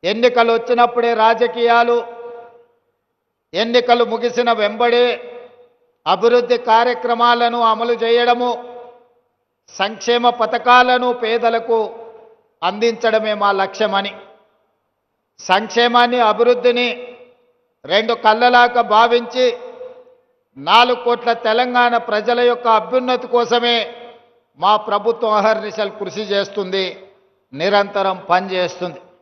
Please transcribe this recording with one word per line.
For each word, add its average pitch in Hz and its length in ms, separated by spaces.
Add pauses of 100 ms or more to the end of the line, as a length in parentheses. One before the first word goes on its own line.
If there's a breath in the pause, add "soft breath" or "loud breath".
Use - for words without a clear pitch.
ఎన్నికలు 233 520
వచ్చినప్పుడే 233 540 (140)
రాజకీయాలు, 233 720 (1600)
ఎన్నికలు 240 500
ముగిసిన 233 380 (100)
వెంబడే 233 440 (1000)
అభివృద్ధి 233 520 (120)
కార్యక్రమాలను 240 920 (120)
అమలు 233 300
చేయడము, 240 480 (1300)
సంక్షేమ 233 440 (160)
పథకాలను 247 680 (140)
పేదలకు 226 560 (880)
అందించడమే 220 640 (100)
మా 202 80 (120)
లక్ష్యమని, 196 500 (1400)
సంక్షేమాన్ని, 240 720 (100)
అభివృద్ధిని 240 580 (960)
రెండు 220 380
కళ్ళలాగా 240 600 (120)
భావించి 240 500 (1120)
నాలుగు 233 480
కోట్ల 233 280 (160)
తెలంగాణ 240 480 (120)
ప్రజల 214 300 (100)
యొక్క 240 180 (120)
అభ్యున్నతి 247 560
కోసమే 240 420 (840)
మా 196 100 (140)
ప్రభుత్వం 220 540
అహర్నిశలు 208 580
కృషి 202 340
చేస్తుంది, 196 520 (680)
నిరంతరం 196 640 (140)
పనిచేస్తుంది. 180 720 (220)